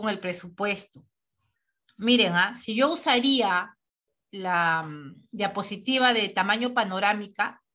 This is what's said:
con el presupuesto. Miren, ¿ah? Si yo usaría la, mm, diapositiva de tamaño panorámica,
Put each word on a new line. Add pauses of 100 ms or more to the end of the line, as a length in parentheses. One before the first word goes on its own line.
con
el
presupuesto. (920)
Miren,
¿ah?
Si
yo
usaría (540)
la,
mm,
diapositiva
de
tamaño
panorámica, (140)